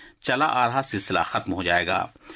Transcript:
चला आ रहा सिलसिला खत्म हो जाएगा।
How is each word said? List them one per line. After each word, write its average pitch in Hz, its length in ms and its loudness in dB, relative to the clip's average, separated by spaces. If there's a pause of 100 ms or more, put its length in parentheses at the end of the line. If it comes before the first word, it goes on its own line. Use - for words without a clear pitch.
(240)
चला 135 220 2
आ 123 220 2
रहा 131 140 0
सिलसिला 95 420 -2
खत्म 90 300 -2
हो 90 100 -2
जाएगा। 87 500 0 (220)